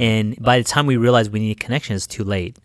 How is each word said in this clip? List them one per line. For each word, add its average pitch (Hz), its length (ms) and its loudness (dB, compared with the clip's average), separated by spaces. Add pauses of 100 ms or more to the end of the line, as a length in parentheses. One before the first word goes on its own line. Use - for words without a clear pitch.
And 110 360 0
by 123 200 2
the 120 60 0
time 147 220 0
we 131 120 4
realize 117 320 4
we 107 100 -4
need 107 180 -2
connection, 117 380 -4
it's 95 100 -6
too - 180 -8
late. 95 400 -4